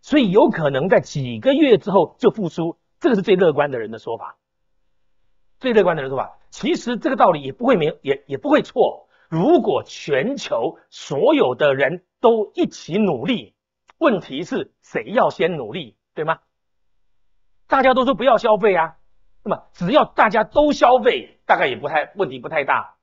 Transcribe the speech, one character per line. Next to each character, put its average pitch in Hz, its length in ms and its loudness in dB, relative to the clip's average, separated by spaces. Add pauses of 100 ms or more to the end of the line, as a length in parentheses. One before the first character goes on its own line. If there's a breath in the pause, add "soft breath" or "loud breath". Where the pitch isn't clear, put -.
所 294 200 0
以 214 100 0
有 233 180 6
可 156 220 -2
能 139 180 -2
在 202 120 4
几 123 400 -8
个 269 140 2
月 269 220 4
之 202 140 -4
后 185 300 2
就 220 100 4
复 180 180 -6
苏， 165 300 -6 (220)
这 - 80 0
个 240 80 2
是 190 60 -2
最 190 120 2
乐 180 180 2
观 143 200 -2
的 120 80 -4
人 107 100 -8
的 113 80 -12
说 113 180 -10
法。 - 200 -16 (1200)
最 254 140 -2
乐 214 100 4
观 175 140 0
的 147 60 -6
人 131 60 -8
说 135 80 -6
法， 104 220 -8 (120)
其 277 260 -4
实 240 200 -6
这 285 140 -4
个 262 60 -2
道 208 160 4
理 147 100 -4
也 135 100 -10
不 233 140 -8
会 262 80 4
没 160 120 0
有， 160 160 -6
也， 135 260 -4
也 135 100 -8
不 - 100 -8
会 277 140 4
错。 - 460 -2 (200)
如 226 340 2
果 143 200 -2
全 156 540 -4
球 147 400 -6 (140 soft breath)
所 185 440 -2
有 151 200 2
的 143 200 2
人 139 300 -2 (160)
都 226 340 2
一 349 120 -2
起 - 320 -8
努 156 260 0
力， 170 300 -6 (420)
问 247 240 2
题 - 220 -10
是 - 400 -8
谁 127 240 -8
要 185 240 0
先 175 260 -2
努 113 160 -10
力， 147 240 -12 (160)
对 160 140 -8
吗？ 160 140 -4 (1300)
大 269 160 0
家 262 120 4
都 254 100 0
说 269 100 0
不 202 100 -6
要 254 120 4
消 214 220 2
费 196 180 2
啊， 160 200 -2 (460)
那 214 80 -8
么 - 120 -4 (100)
只 175 180 -4
要 269 140 4
大 247 240 0
家 214 160 0
都 294 280 2
消 254 260 4
费， 208 480 -2
大 185 100 4
概 175 100 0
也 123 100 -4
不 139 120 -8
太， 151 260 -4
问 190 140 -4
题 127 120 -12
不 131 100 -12
太 151 140 -2
大。 135 380 -2